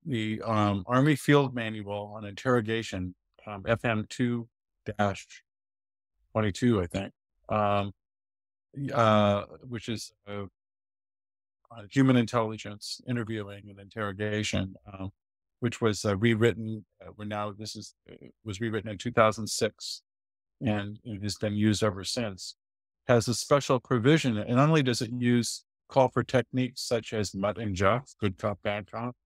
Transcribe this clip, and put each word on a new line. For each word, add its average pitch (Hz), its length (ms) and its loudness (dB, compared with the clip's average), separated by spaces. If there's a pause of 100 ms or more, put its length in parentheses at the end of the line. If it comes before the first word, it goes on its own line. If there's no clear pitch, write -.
The, 110 360 -4
um, 104 460 2
Army 135 280 4
Field 143 380 4
Manual 104 600 -6
on 107 100 -12
Interrogation, 107 880 -2 (320)
um, 101 200 -12
F 117 180 0
M 110 240 0
two 120 400 -2 (360)
dash - 580 -4 (920)
twenty-two, 107 480 2
I 87 60 -2
think, 98 260 -6 (340)
um, 101 440 0 (1000)
uh, 104 500 4 (240)
which 120 200 -8
is, 110 240 -8 (160)
uh, 101 180 -8 (1300)
uh, 117 180 -16
human 131 260 6
intelligence, 110 920 -2
interviewing, 104 640 -6
and 98 100 -20
interrogation, 101 960 -4 (160)
um, 95 180 -10 (500)
which 120 200 -4
was, 107 240 0
uh, 101 140 0
rewritten. 110 680 0 (160)
Uh, 92 140 -18
we're 107 100 -14
now, 104 320 -6
this 107 180 -12
is, - 180 -14 (180)
uh, - 40 -18 (280)
was 98 160 -8
rewritten 110 300 -4
in 101 80 -8
two 117 140 -8
thousand 110 360 4
six, - 540 -4 (600)
and 107 420 -2
it 104 200 -8
has 101 120 -4
been 104 200 -2
used 104 280 4
ever 98 200 -2
since, 101 520 -8 (520)
has 120 200 4
a 120 60 0
special 135 460 2
provision. 127 580 4
And 117 180 -2
not 139 120 6
only 156 160 6
does 127 180 2
it 117 160 -4
use, 120 460 2 (240)
call 131 220 4
for 117 140 0
techniques 127 580 -2
such 113 320 -4
as 104 200 -2
mutt 98 240 -2
and 107 180 -4
jeff, 101 440 2
good 101 180 -2
cop, 101 240 -4
bad 104 300 -4
cop 120 240 -8 (100)